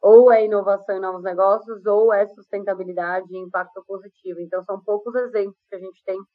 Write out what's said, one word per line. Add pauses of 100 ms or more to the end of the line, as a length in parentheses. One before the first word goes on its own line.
ou
é
inovação
e
novos
negócios,
ou
é
sustentabilidade
e
impacto
positivo.
Então,
são
poucos
exemplos (100)
que
a
gente
tem. (180)